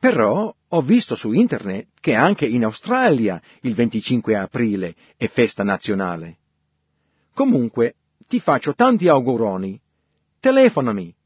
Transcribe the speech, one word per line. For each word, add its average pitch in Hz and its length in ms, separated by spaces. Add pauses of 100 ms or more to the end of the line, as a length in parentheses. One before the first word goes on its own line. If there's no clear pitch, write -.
Però 185 500 (140)
ho 170 160
visto 180 320
su 107 160
internet 113 560 (140)
che 139 140
anche 156 300
in 120 200
Australia 120 760 (200)
il 123 140
venticinque 113 640
aprile 98 600 (200)
è 117 120
festa 110 340
nazionale. 92 760 (960)
Comunque, 127 640 (320)
ti 247 140
faccio 143 340
tanti 240 320
auguroni. 113 760 (600)
Telefonami. 135 760 (100)